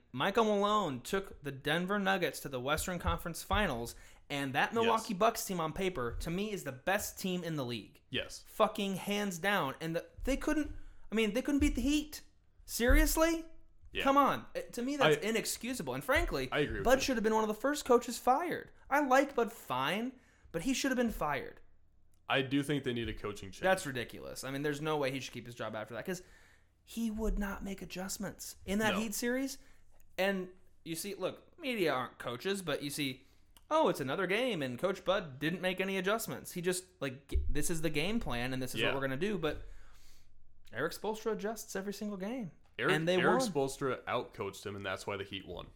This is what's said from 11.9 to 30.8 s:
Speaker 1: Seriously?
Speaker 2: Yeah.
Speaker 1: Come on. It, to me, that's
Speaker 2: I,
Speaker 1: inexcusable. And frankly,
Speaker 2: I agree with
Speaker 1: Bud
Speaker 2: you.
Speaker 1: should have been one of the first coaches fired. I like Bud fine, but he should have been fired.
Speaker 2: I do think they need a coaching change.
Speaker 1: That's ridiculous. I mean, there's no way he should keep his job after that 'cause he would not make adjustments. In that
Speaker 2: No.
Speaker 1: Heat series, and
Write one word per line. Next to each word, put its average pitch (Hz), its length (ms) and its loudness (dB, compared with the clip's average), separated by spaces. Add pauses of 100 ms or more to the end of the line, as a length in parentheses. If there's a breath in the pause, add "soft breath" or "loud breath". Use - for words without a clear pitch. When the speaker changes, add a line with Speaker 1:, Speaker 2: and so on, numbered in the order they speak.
Speaker 1:
Seriously? 320 800 6 (480)
Speaker 2:
Yeah. - 100 -2
Speaker 1:
Come 277 160 6
on. 190 260 4 (100)
It, - 200 -6
to 240 80 -4
me, 277 140 -2
that's 156 200 6
Speaker 2:
I, 147 120 -8
Speaker 1:
inexcusable. 220 680 -2
And 139 100 -4
frankly, 254 480 2
Speaker 2:
I 139 80 2
agree 127 160 0
with 190 80 -2
Speaker 1:
Bud 262 140 8
Speaker 2:
you. 262 40 0
Speaker 1:
should 262 140 2
have 208 80 0
been 220 100 2
one 220 100 4
of 214 40 0
the 208 60 -4
first 285 320 0
coaches 240 320 4
fired. 277 520 0 (200 soft breath)
I 277 160 6
like 277 280 6
Bud 233 180 0
fine, 156 600 -2 (400 soft breath)
but 165 100 -2
he 262 120 2
should 269 160 0
have 247 80 2
been 233 140 2
fired. 147 480 -4 (680)
Speaker 2:
I 135 140 4
do 135 200 2
think 147 220 0
they 123 80 0
need 117 160 -2
a 107 60 -4
coaching 101 360 -6
change. - 100 -16
Speaker 1:
That's 185 260 4
ridiculous. 104 580 -8
I 131 60 -6
mean, 139 120 -4
there's 147 200 -2
no 156 160 0
way 135 140 0
he 135 80 -4
should - 120 -10
keep 117 140 -10
his 120 80 -14
job 110 220 -8
after 107 180 -8
that 110 100 -8
'cause 180 180 -6 (600 soft breath)
he 226 260 -4
would 214 280 0
not 202 260 -4
make 196 160 -8
adjustments. - 760 -8 (100)
In 196 140 0
that 214 140 2
Speaker 2:
No. 202 60 0
Speaker 1:
Heat 220 140 -4
series, 254 420 -2 (600 soft breath)
and 185 300 0 (360)